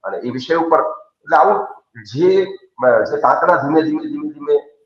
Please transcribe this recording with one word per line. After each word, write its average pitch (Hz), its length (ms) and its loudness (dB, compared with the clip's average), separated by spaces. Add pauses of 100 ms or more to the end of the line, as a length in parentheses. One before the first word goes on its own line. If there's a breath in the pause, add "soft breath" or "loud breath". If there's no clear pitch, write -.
અને 95 120 -8
એ 123 140 -8
વિષય 131 240 -4
ઉપર 165 260 2 (420)
એટલે 156 140 0
આવું 185 320 2 (460)
જે, 185 300 2 (420)
અ, 117 140 4
જે 147 160 -4
તાંતણા 156 400 2
ધીમે 156 260 2
ધીમે, 156 220 -2
ધીમે 151 240 -8
ધીમે, 147 280 -2 (300)